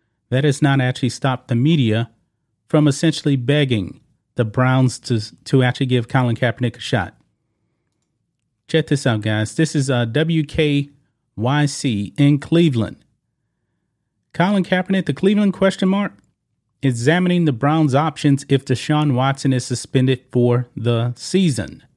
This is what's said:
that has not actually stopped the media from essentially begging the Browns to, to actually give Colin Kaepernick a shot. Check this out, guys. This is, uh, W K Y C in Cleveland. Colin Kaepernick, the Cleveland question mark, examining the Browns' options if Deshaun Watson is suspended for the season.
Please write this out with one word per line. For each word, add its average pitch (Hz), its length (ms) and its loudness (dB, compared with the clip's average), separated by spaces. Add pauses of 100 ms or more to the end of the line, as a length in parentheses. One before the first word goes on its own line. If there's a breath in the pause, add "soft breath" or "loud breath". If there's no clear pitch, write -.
(300)
that 131 160 0
has 143 180 0
not 139 180 4
actually 127 280 -2
stopped - 380 -4
the 123 80 -2
media 117 540 2 (580)
from 151 200 4
essentially 143 480 0
begging 127 640 -2 (340)
the 120 120 -2
Browns 127 520 2
to, 117 220 -4 (240)
to 135 180 2
actually 123 240 0
give 123 220 0
Colin 123 280 0
Kaepernick 120 420 -2
a - 20 -20
shot. - 360 -4 (1500)
Check 151 200 0
this 143 180 0
out, 113 160 0
guys. 107 340 -4
This 160 200 0
is, 139 160 -2
uh, 120 140 0
W 160 380 0
K 143 460 -2 (460)
Y 143 320 0
C 110 500 -4
in 143 220 4
Cleveland. 147 580 0 (1400)
Colin 190 300 2
Kaepernick, 185 420 -2
the 139 80 -2
Cleveland 202 400 2
question 190 340 0
mark, 202 260 -2 (680)
examining 165 640 0
the 151 60 2
Browns' 143 420 0
options 143 560 0
if 135 160 0
Deshaun 147 480 0
Watson 135 400 0
is 123 100 -2
suspended 131 580 0 (100)
for 123 440 2
the 120 400 -2
season. 113 680 -2 (140)